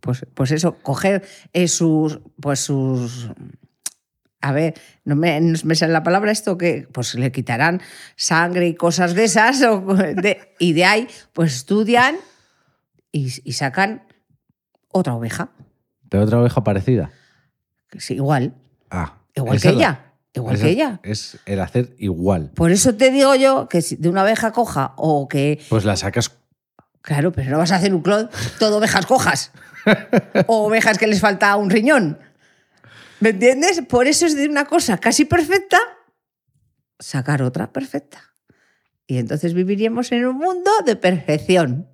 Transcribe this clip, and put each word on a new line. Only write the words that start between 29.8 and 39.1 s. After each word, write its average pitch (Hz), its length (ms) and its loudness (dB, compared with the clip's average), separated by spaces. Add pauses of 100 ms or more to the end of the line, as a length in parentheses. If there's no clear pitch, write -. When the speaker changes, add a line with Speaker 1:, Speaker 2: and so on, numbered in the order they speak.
Speaker 2:
<laughs> 208 60 4 (560)
Speaker 1:
O 220 180 2
ovejas 220 320 2
que 220 80 0
les 208 140 0
falta 202 340 2
un 202 160 0
riñón. 220 480 2 (1040)
¿Me 208 80 4
entiendes? 262 540 2
Por 247 260 2
eso 311 180 2
es 311 80 2
de 285 140 0
una 285 160 0
cosa 285 340 0
casi 226 260 2
perfecta 349 540 0 (1200)
sacar 139 420 -4
otra 127 320 -4
perfecta. - 480 -10 (840)
Y 127 120 -4